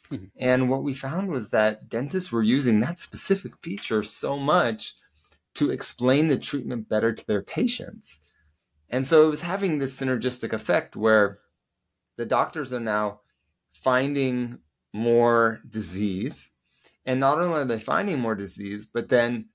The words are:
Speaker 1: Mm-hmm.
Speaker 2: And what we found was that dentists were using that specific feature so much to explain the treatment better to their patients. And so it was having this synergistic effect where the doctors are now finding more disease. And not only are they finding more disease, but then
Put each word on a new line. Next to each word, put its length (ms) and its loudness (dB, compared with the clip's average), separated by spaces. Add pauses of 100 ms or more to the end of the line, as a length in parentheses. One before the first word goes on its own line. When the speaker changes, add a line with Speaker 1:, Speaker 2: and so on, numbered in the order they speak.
(100)
Speaker 1:
Mm-hmm. 160 -10 (120)
Speaker 2:
And 300 2
what 140 0
we 100 -4
found 380 -6
was 200 -4
that 380 2
dentists 420 -4
were 120 2
using 380 4
that 180 -4
specific 540 -2 (100)
feature 400 -4
so 360 -6
much 560 0 (600)
to 160 0
explain 580 0
the 100 2
treatment 500 -8
better 240 2
to 140 -12
their 160 0
patients. 800 -6 (720)
And 160 -2
so 200 8
it 40 2
was 100 -4
having 380 -2
this 200 -4
synergistic 540 -2
effect 420 -2
where 440 4 (800)
the 100 -6
doctors 460 -2
are 80 -4
now 400 -4 (520)
finding 840 0 (340)
more 760 4
disease. 840 -6 (540)
And 140 -2
not 220 2
only 200 0
are 40 -2
they 140 -2
finding 420 -2
more 160 0
disease, 480 -10
but 240 -6
then 460 2